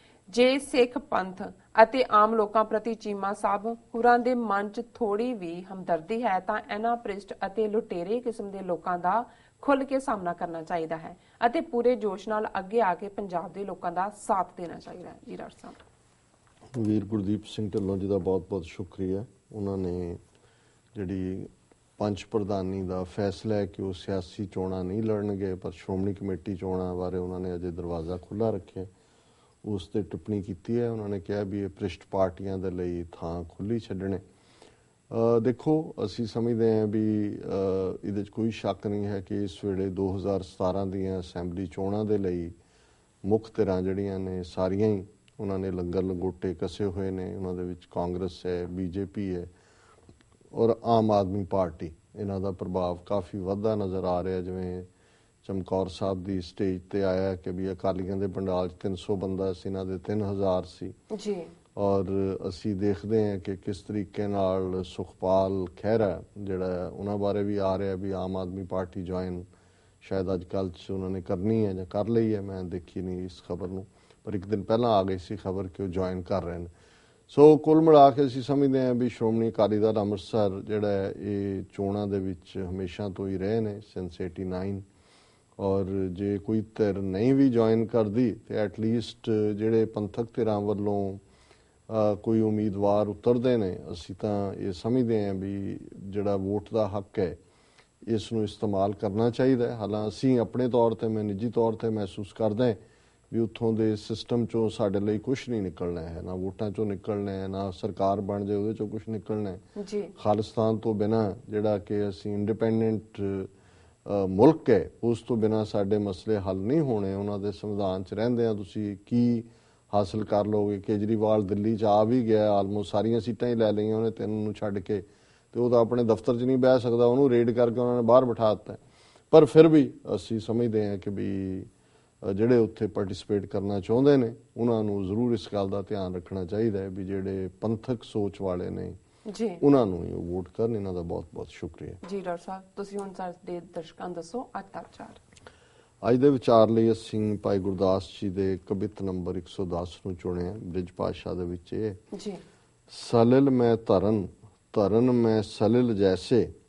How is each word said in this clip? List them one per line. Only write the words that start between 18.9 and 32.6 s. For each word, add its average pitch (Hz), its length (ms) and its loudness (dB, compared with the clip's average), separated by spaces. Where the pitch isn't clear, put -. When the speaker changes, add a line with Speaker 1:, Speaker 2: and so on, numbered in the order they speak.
Speaker 2:
ਉਹਨਾਂ 98 260 -4
ਨੇ 90 400 -4
ਜਿਹੜੀ 95 520 -6
ਪੰਚ 101 340 -2
ਪ੍ਰਧਾਨੀ 95 500 -4
ਦਾ 92 220 -4
ਫੈਸਲਾ 101 520 -4
ਹੈ 101 100 0
ਕਿ 98 160 -12
ਉਹ 95 120 -4
ਸਿਆਸੀ 95 520 -8
ਚੋਣਾਂ 92 380 -6
ਨਹੀਂ 98 200 -4
ਲੜਨਗੇ, 101 520 -2
ਪਰ 92 160 -10
ਸ਼੍ਰੋਮਣੀ 98 420 -4
ਕਮੇਟੀ 98 420 -6
ਚੋਣਾਂ 92 400 -4
ਬਾਰੇ 90 220 -4
ਉਹਨਾਂ 90 220 -4
ਨੇ 90 160 -4
ਅਜੇ 87 160 -6
ਦਰਵਾਜ਼ਾ 85 460 -6
ਖੁੱਲ੍ਹਾ 104 320 -2
ਰੱਖਿਆ, 95 360 -8
ਉਸ 101 220 -6
'ਤੇ 110 140 -4
ਟਿੱਪਣੀ 101 400 -6
ਕੀਤੀ 101 380 -4
ਹੈ। 120 120 0
ਉਹਨਾਂ 107 180 -6
ਨੇ 101 100 -4
ਕਿਹਾ 101 240 -4
ਵੀ 101 160 -6
ਇਹ 98 80 -4
ਭ੍ਰਿਸ਼ਟ 95 340 -6
ਪਾਰਟੀਆਂ 95 460 0
ਦੇ 92 140 -4